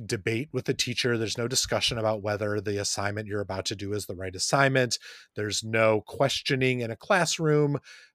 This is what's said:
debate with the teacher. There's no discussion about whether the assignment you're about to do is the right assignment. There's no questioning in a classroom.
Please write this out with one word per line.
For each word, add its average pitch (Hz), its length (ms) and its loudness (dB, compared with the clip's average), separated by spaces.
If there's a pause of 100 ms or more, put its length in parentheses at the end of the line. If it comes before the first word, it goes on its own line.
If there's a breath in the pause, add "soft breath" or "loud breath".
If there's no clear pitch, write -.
debate 113 480 -2
with 127 120 -4
the 123 80 0
teacher. 120 440 0
There's 110 200 -2
no 117 100 -2
discussion 120 500 0
about 110 260 0
whether 104 380 0
the 101 200 -2
assignment 104 460 -2
you're 101 140 -2
about 95 260 -4
to 110 80 -4
do 98 180 -6
is 101 140 -4
the 98 80 -8
right 92 200 -8
assignment. 131 640 2 (360 loud breath)
There's 104 280 -4
no 110 380 4
questioning 131 800 0
in 113 100 -4
a 113 60 -6
classroom. 151 840 2 (360 loud breath)